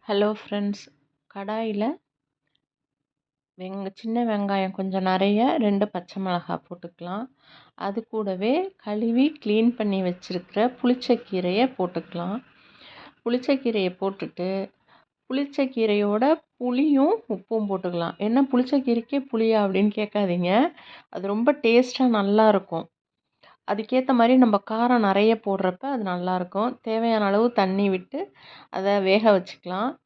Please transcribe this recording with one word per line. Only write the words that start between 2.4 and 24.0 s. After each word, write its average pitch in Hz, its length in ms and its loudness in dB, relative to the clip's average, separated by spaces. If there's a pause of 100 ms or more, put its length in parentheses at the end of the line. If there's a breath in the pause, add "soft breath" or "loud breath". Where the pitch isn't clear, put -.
வெங்க-, 190 360 -10
சின்ன 233 320 -4
வெங்காயம் 202 460 -2
கொஞ்சம் 190 320 -4
நிறைய, 208 540 2
ரெண்டு 202 320 2
பச்சை 185 340 -10
மிளகா 175 340 -4
போட்டுக்கலாம். 175 720 -12 (480 soft breath)
அது 202 320 -6
கூடவே 220 680 -2
கழுவி 233 540 0
க்ளீன் 226 440 0
பண்ணி 202 260 -2
வச்சிருக்கிற 185 800 -4
புளிச்சக்கீரையை 233 960 0
போட்டுக்கலாம். 180 680 -6 (840 loud breath)
புளிச்சக்கீரையை 233 760 0
போட்டுட்டு, 196 720 -6 (580 soft breath)
புளிச்சக்கீரையோட 254 1080 0 (180)
புளியும் 277 600 2 (100)
உப்பும் 208 400 -4
போட்டுக்கலாம். 180 480 -4
"என்ன, 233 240 2
புளிச்சக்கீரைக்கே 254 880 0
புளியா?" 220 340 2
அப்படின்னு 196 300 2
கேட்காதீங்க. 202 800 0 (360 loud breath)
அது 180 180 -8
ரொம்ப 226 240 0
டேஸ்ட்டாக 254 600 2
நல்லாயிருக்கும். 202 720 2 (880 soft breath)
அதுக்கேத்த 254 420 -2